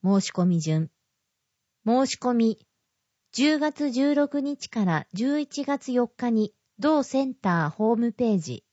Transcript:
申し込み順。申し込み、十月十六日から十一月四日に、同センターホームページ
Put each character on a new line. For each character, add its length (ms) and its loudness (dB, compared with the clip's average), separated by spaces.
申 180 4
し 120 -6
込 140 0
み 140 2
順。 300 -2
申 220 2
し 80 -6
込 160 -2
み、 340 0
十 300 2
月 320 -2
十 240 2
六 240 0
日 260 -6
か 180 -2
ら 280 0
十 260 -2
一 260 -6
月 280 -4
四 160 0
日 220 -4
に、 220 0
同 240 2
セ 200 -2
ン 100 -6
タ 340 0
ー 20 -4
ホ 240 0
ー 20 0
ム 160 0
ペ 220 0
ー 60 2
ジ 320 -10